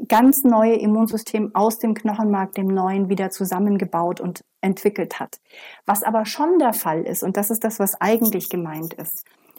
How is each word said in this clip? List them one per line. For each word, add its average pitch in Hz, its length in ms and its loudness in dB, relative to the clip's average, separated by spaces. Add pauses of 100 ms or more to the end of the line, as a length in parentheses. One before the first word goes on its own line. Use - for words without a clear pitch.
ganz 247 340 6
neue 226 340 6
Immunsystem 214 800 0
aus 220 240 2
dem 220 140 0
Knochenmark, 208 640 -2
dem 190 140 -2
neuen, 190 420 0
wieder 190 200 -2
zusammengebaut 185 880 -2
und - 240 -8 (200)
entwickelt 190 580 -2
hat. - 180 -12 (460)
Was 202 180 0
aber 220 220 0
schon 320 340 2
der 254 140 4
Fall 165 300 -2
ist, - 200 -6
und 190 140 -2
das 208 140 -2
ist 226 140 -4
das, 220 140 -2
was 196 220 -2
eigentlich 208 480 0
gemeint 165 460 -8
ist, - 300 -12 (340)